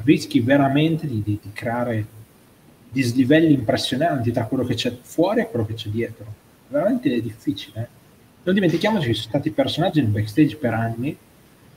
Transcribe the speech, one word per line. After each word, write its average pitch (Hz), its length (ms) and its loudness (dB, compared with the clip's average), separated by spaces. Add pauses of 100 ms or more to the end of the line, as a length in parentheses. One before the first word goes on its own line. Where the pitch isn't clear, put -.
rischi 143 380 4
veramente 143 640 2
di, 113 160 -4
di, 104 200 -4
di - 100 -18
creare 120 540 -4 (840)
dislivelli 135 640 4
impressionanti 127 800 0
tra 113 140 -2
quello 127 180 -2
che - 80 -2
c'è 117 300 -4
fuori 196 380 0
e - 100 -4
quello 113 160 -2
che 107 80 -10
c'è 107 160 -8
dietro. 113 340 -6 (440)
Veramente 269 460 0
è 120 60 0
difficile, - 600 -8
eh. - 200 -14 (420)
Non 185 100 2
dimentichiamoci 185 520 2
che 117 60 0
ci 107 80 -2
sono - 120 -8
stati 143 180 -2
personaggi 151 500 0
nel 110 100 2
backstage 107 460 0
per 117 160 -2
anni 117 420 -4 (640)